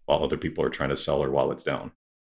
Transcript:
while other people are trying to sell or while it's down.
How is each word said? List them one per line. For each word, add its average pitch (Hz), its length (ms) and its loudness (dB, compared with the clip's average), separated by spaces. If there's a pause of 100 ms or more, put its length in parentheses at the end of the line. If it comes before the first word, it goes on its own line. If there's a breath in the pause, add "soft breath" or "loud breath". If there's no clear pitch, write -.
while 73 180 4
other 71 140 0
people 80 260 -2
are 69 60 0
trying 69 220 -2
to 69 60 -2
sell 73 280 0
or 67 60 0
while 67 200 2
it's - 140 -8
down. - 260 -4 (380)